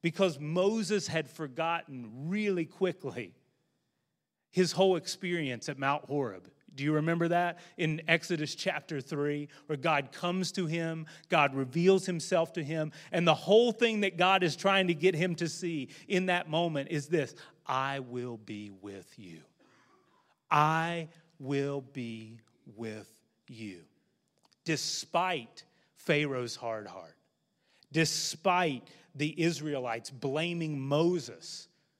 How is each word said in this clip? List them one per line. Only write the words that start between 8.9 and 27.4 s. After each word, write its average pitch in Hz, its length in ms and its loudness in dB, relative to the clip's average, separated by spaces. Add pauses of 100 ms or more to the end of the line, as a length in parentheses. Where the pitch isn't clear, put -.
three, 147 460 -4 (180)
where 156 100 -4
God 143 340 0
comes 180 420 -2
to 185 120 -2
him, 165 420 -4 (220)
God 143 260 4
reveals 170 520 4
himself 165 480 0
to 160 100 -4
him, 156 280 -4 (200)
and 175 160 4
the 156 60 8
whole 220 380 6
thing 226 280 2
that 196 160 0
God 185 260 6
is 160 140 2
trying 190 300 4
to 175 80 2
get 165 200 4
him 170 220 0
to 165 120 -2
see 156 420 -4 (180)
in 185 180 2
that 175 220 0
moment 156 420 0
is 147 180 -4
this: 151 260 0 (320)
"I 139 340 0
will 123 380 -8
be 104 320 -10
with 98 480 -14
you. 82 260 -16 (1040)
I 160 580 2 (300)
will 139 440 -2
be 113 580 -10 (340)
with 107 320 -10 (420)
you." 104 360 -12 (800)
Despite 165 1000 -4 (320)
Pharaoh's 139 600 0
hard 110 300 -6
heart, 90 320 -18 (720)